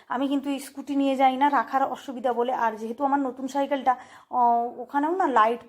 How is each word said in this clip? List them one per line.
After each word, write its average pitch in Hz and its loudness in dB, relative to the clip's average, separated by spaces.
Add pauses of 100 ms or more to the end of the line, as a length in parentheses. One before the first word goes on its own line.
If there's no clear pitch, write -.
আমি 254 -2
কিন্তু 277 -2
এই 277 -4
স্কুটি 277 -10
নিয়ে 277 2
যাই 262 4
না 285 4
রাখার 269 0
অসুবিধা 254 -4
বলে। 240 0
আর 226 -2
যেহেতু 226 -6
আমার 277 2
নতুন 262 -4
সাইকেলটা, 269 0 (340)
আহ, 240 2
ওখানেও 285 -2
না 381 2
লাইট, 240 4